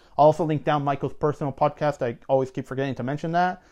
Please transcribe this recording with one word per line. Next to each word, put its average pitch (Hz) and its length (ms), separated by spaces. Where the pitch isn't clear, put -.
I'll 143 100
also 156 180
link 151 200
down 151 200
Michael's 139 280
personal 147 400
podcast. 147 480
I 123 160
always 135 220
keep 135 160
forgetting 135 280
to 127 80
mention 147 300
that. 180 400